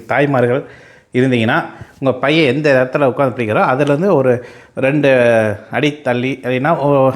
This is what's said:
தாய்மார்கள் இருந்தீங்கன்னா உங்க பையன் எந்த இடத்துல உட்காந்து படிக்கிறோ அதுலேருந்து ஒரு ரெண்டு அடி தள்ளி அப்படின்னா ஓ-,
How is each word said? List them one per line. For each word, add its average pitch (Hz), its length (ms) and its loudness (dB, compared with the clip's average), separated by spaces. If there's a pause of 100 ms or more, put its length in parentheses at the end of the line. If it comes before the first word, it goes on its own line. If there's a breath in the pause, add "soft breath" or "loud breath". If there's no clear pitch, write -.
தாய்மார்கள் 131 560 0 (520 loud breath)
இருந்தீங்கன்னா 127 440 0 (360 loud breath)
உங்க 135 200 -2
பையன் 151 360 0
எந்த 151 200 0
இடத்துல 131 380 0
உட்காந்து 123 260 -2
படிக்கிறோ 113 280 -2
அதுலேருந்து 147 500 0
ஒரு 131 200 2 (440 loud breath)
ரெண்டு 139 340 0 (600)
அடி 131 200 -2 (100)
தள்ளி 123 320 -4
அப்படின்னா 127 440 -4
ஓ-, 139 400 2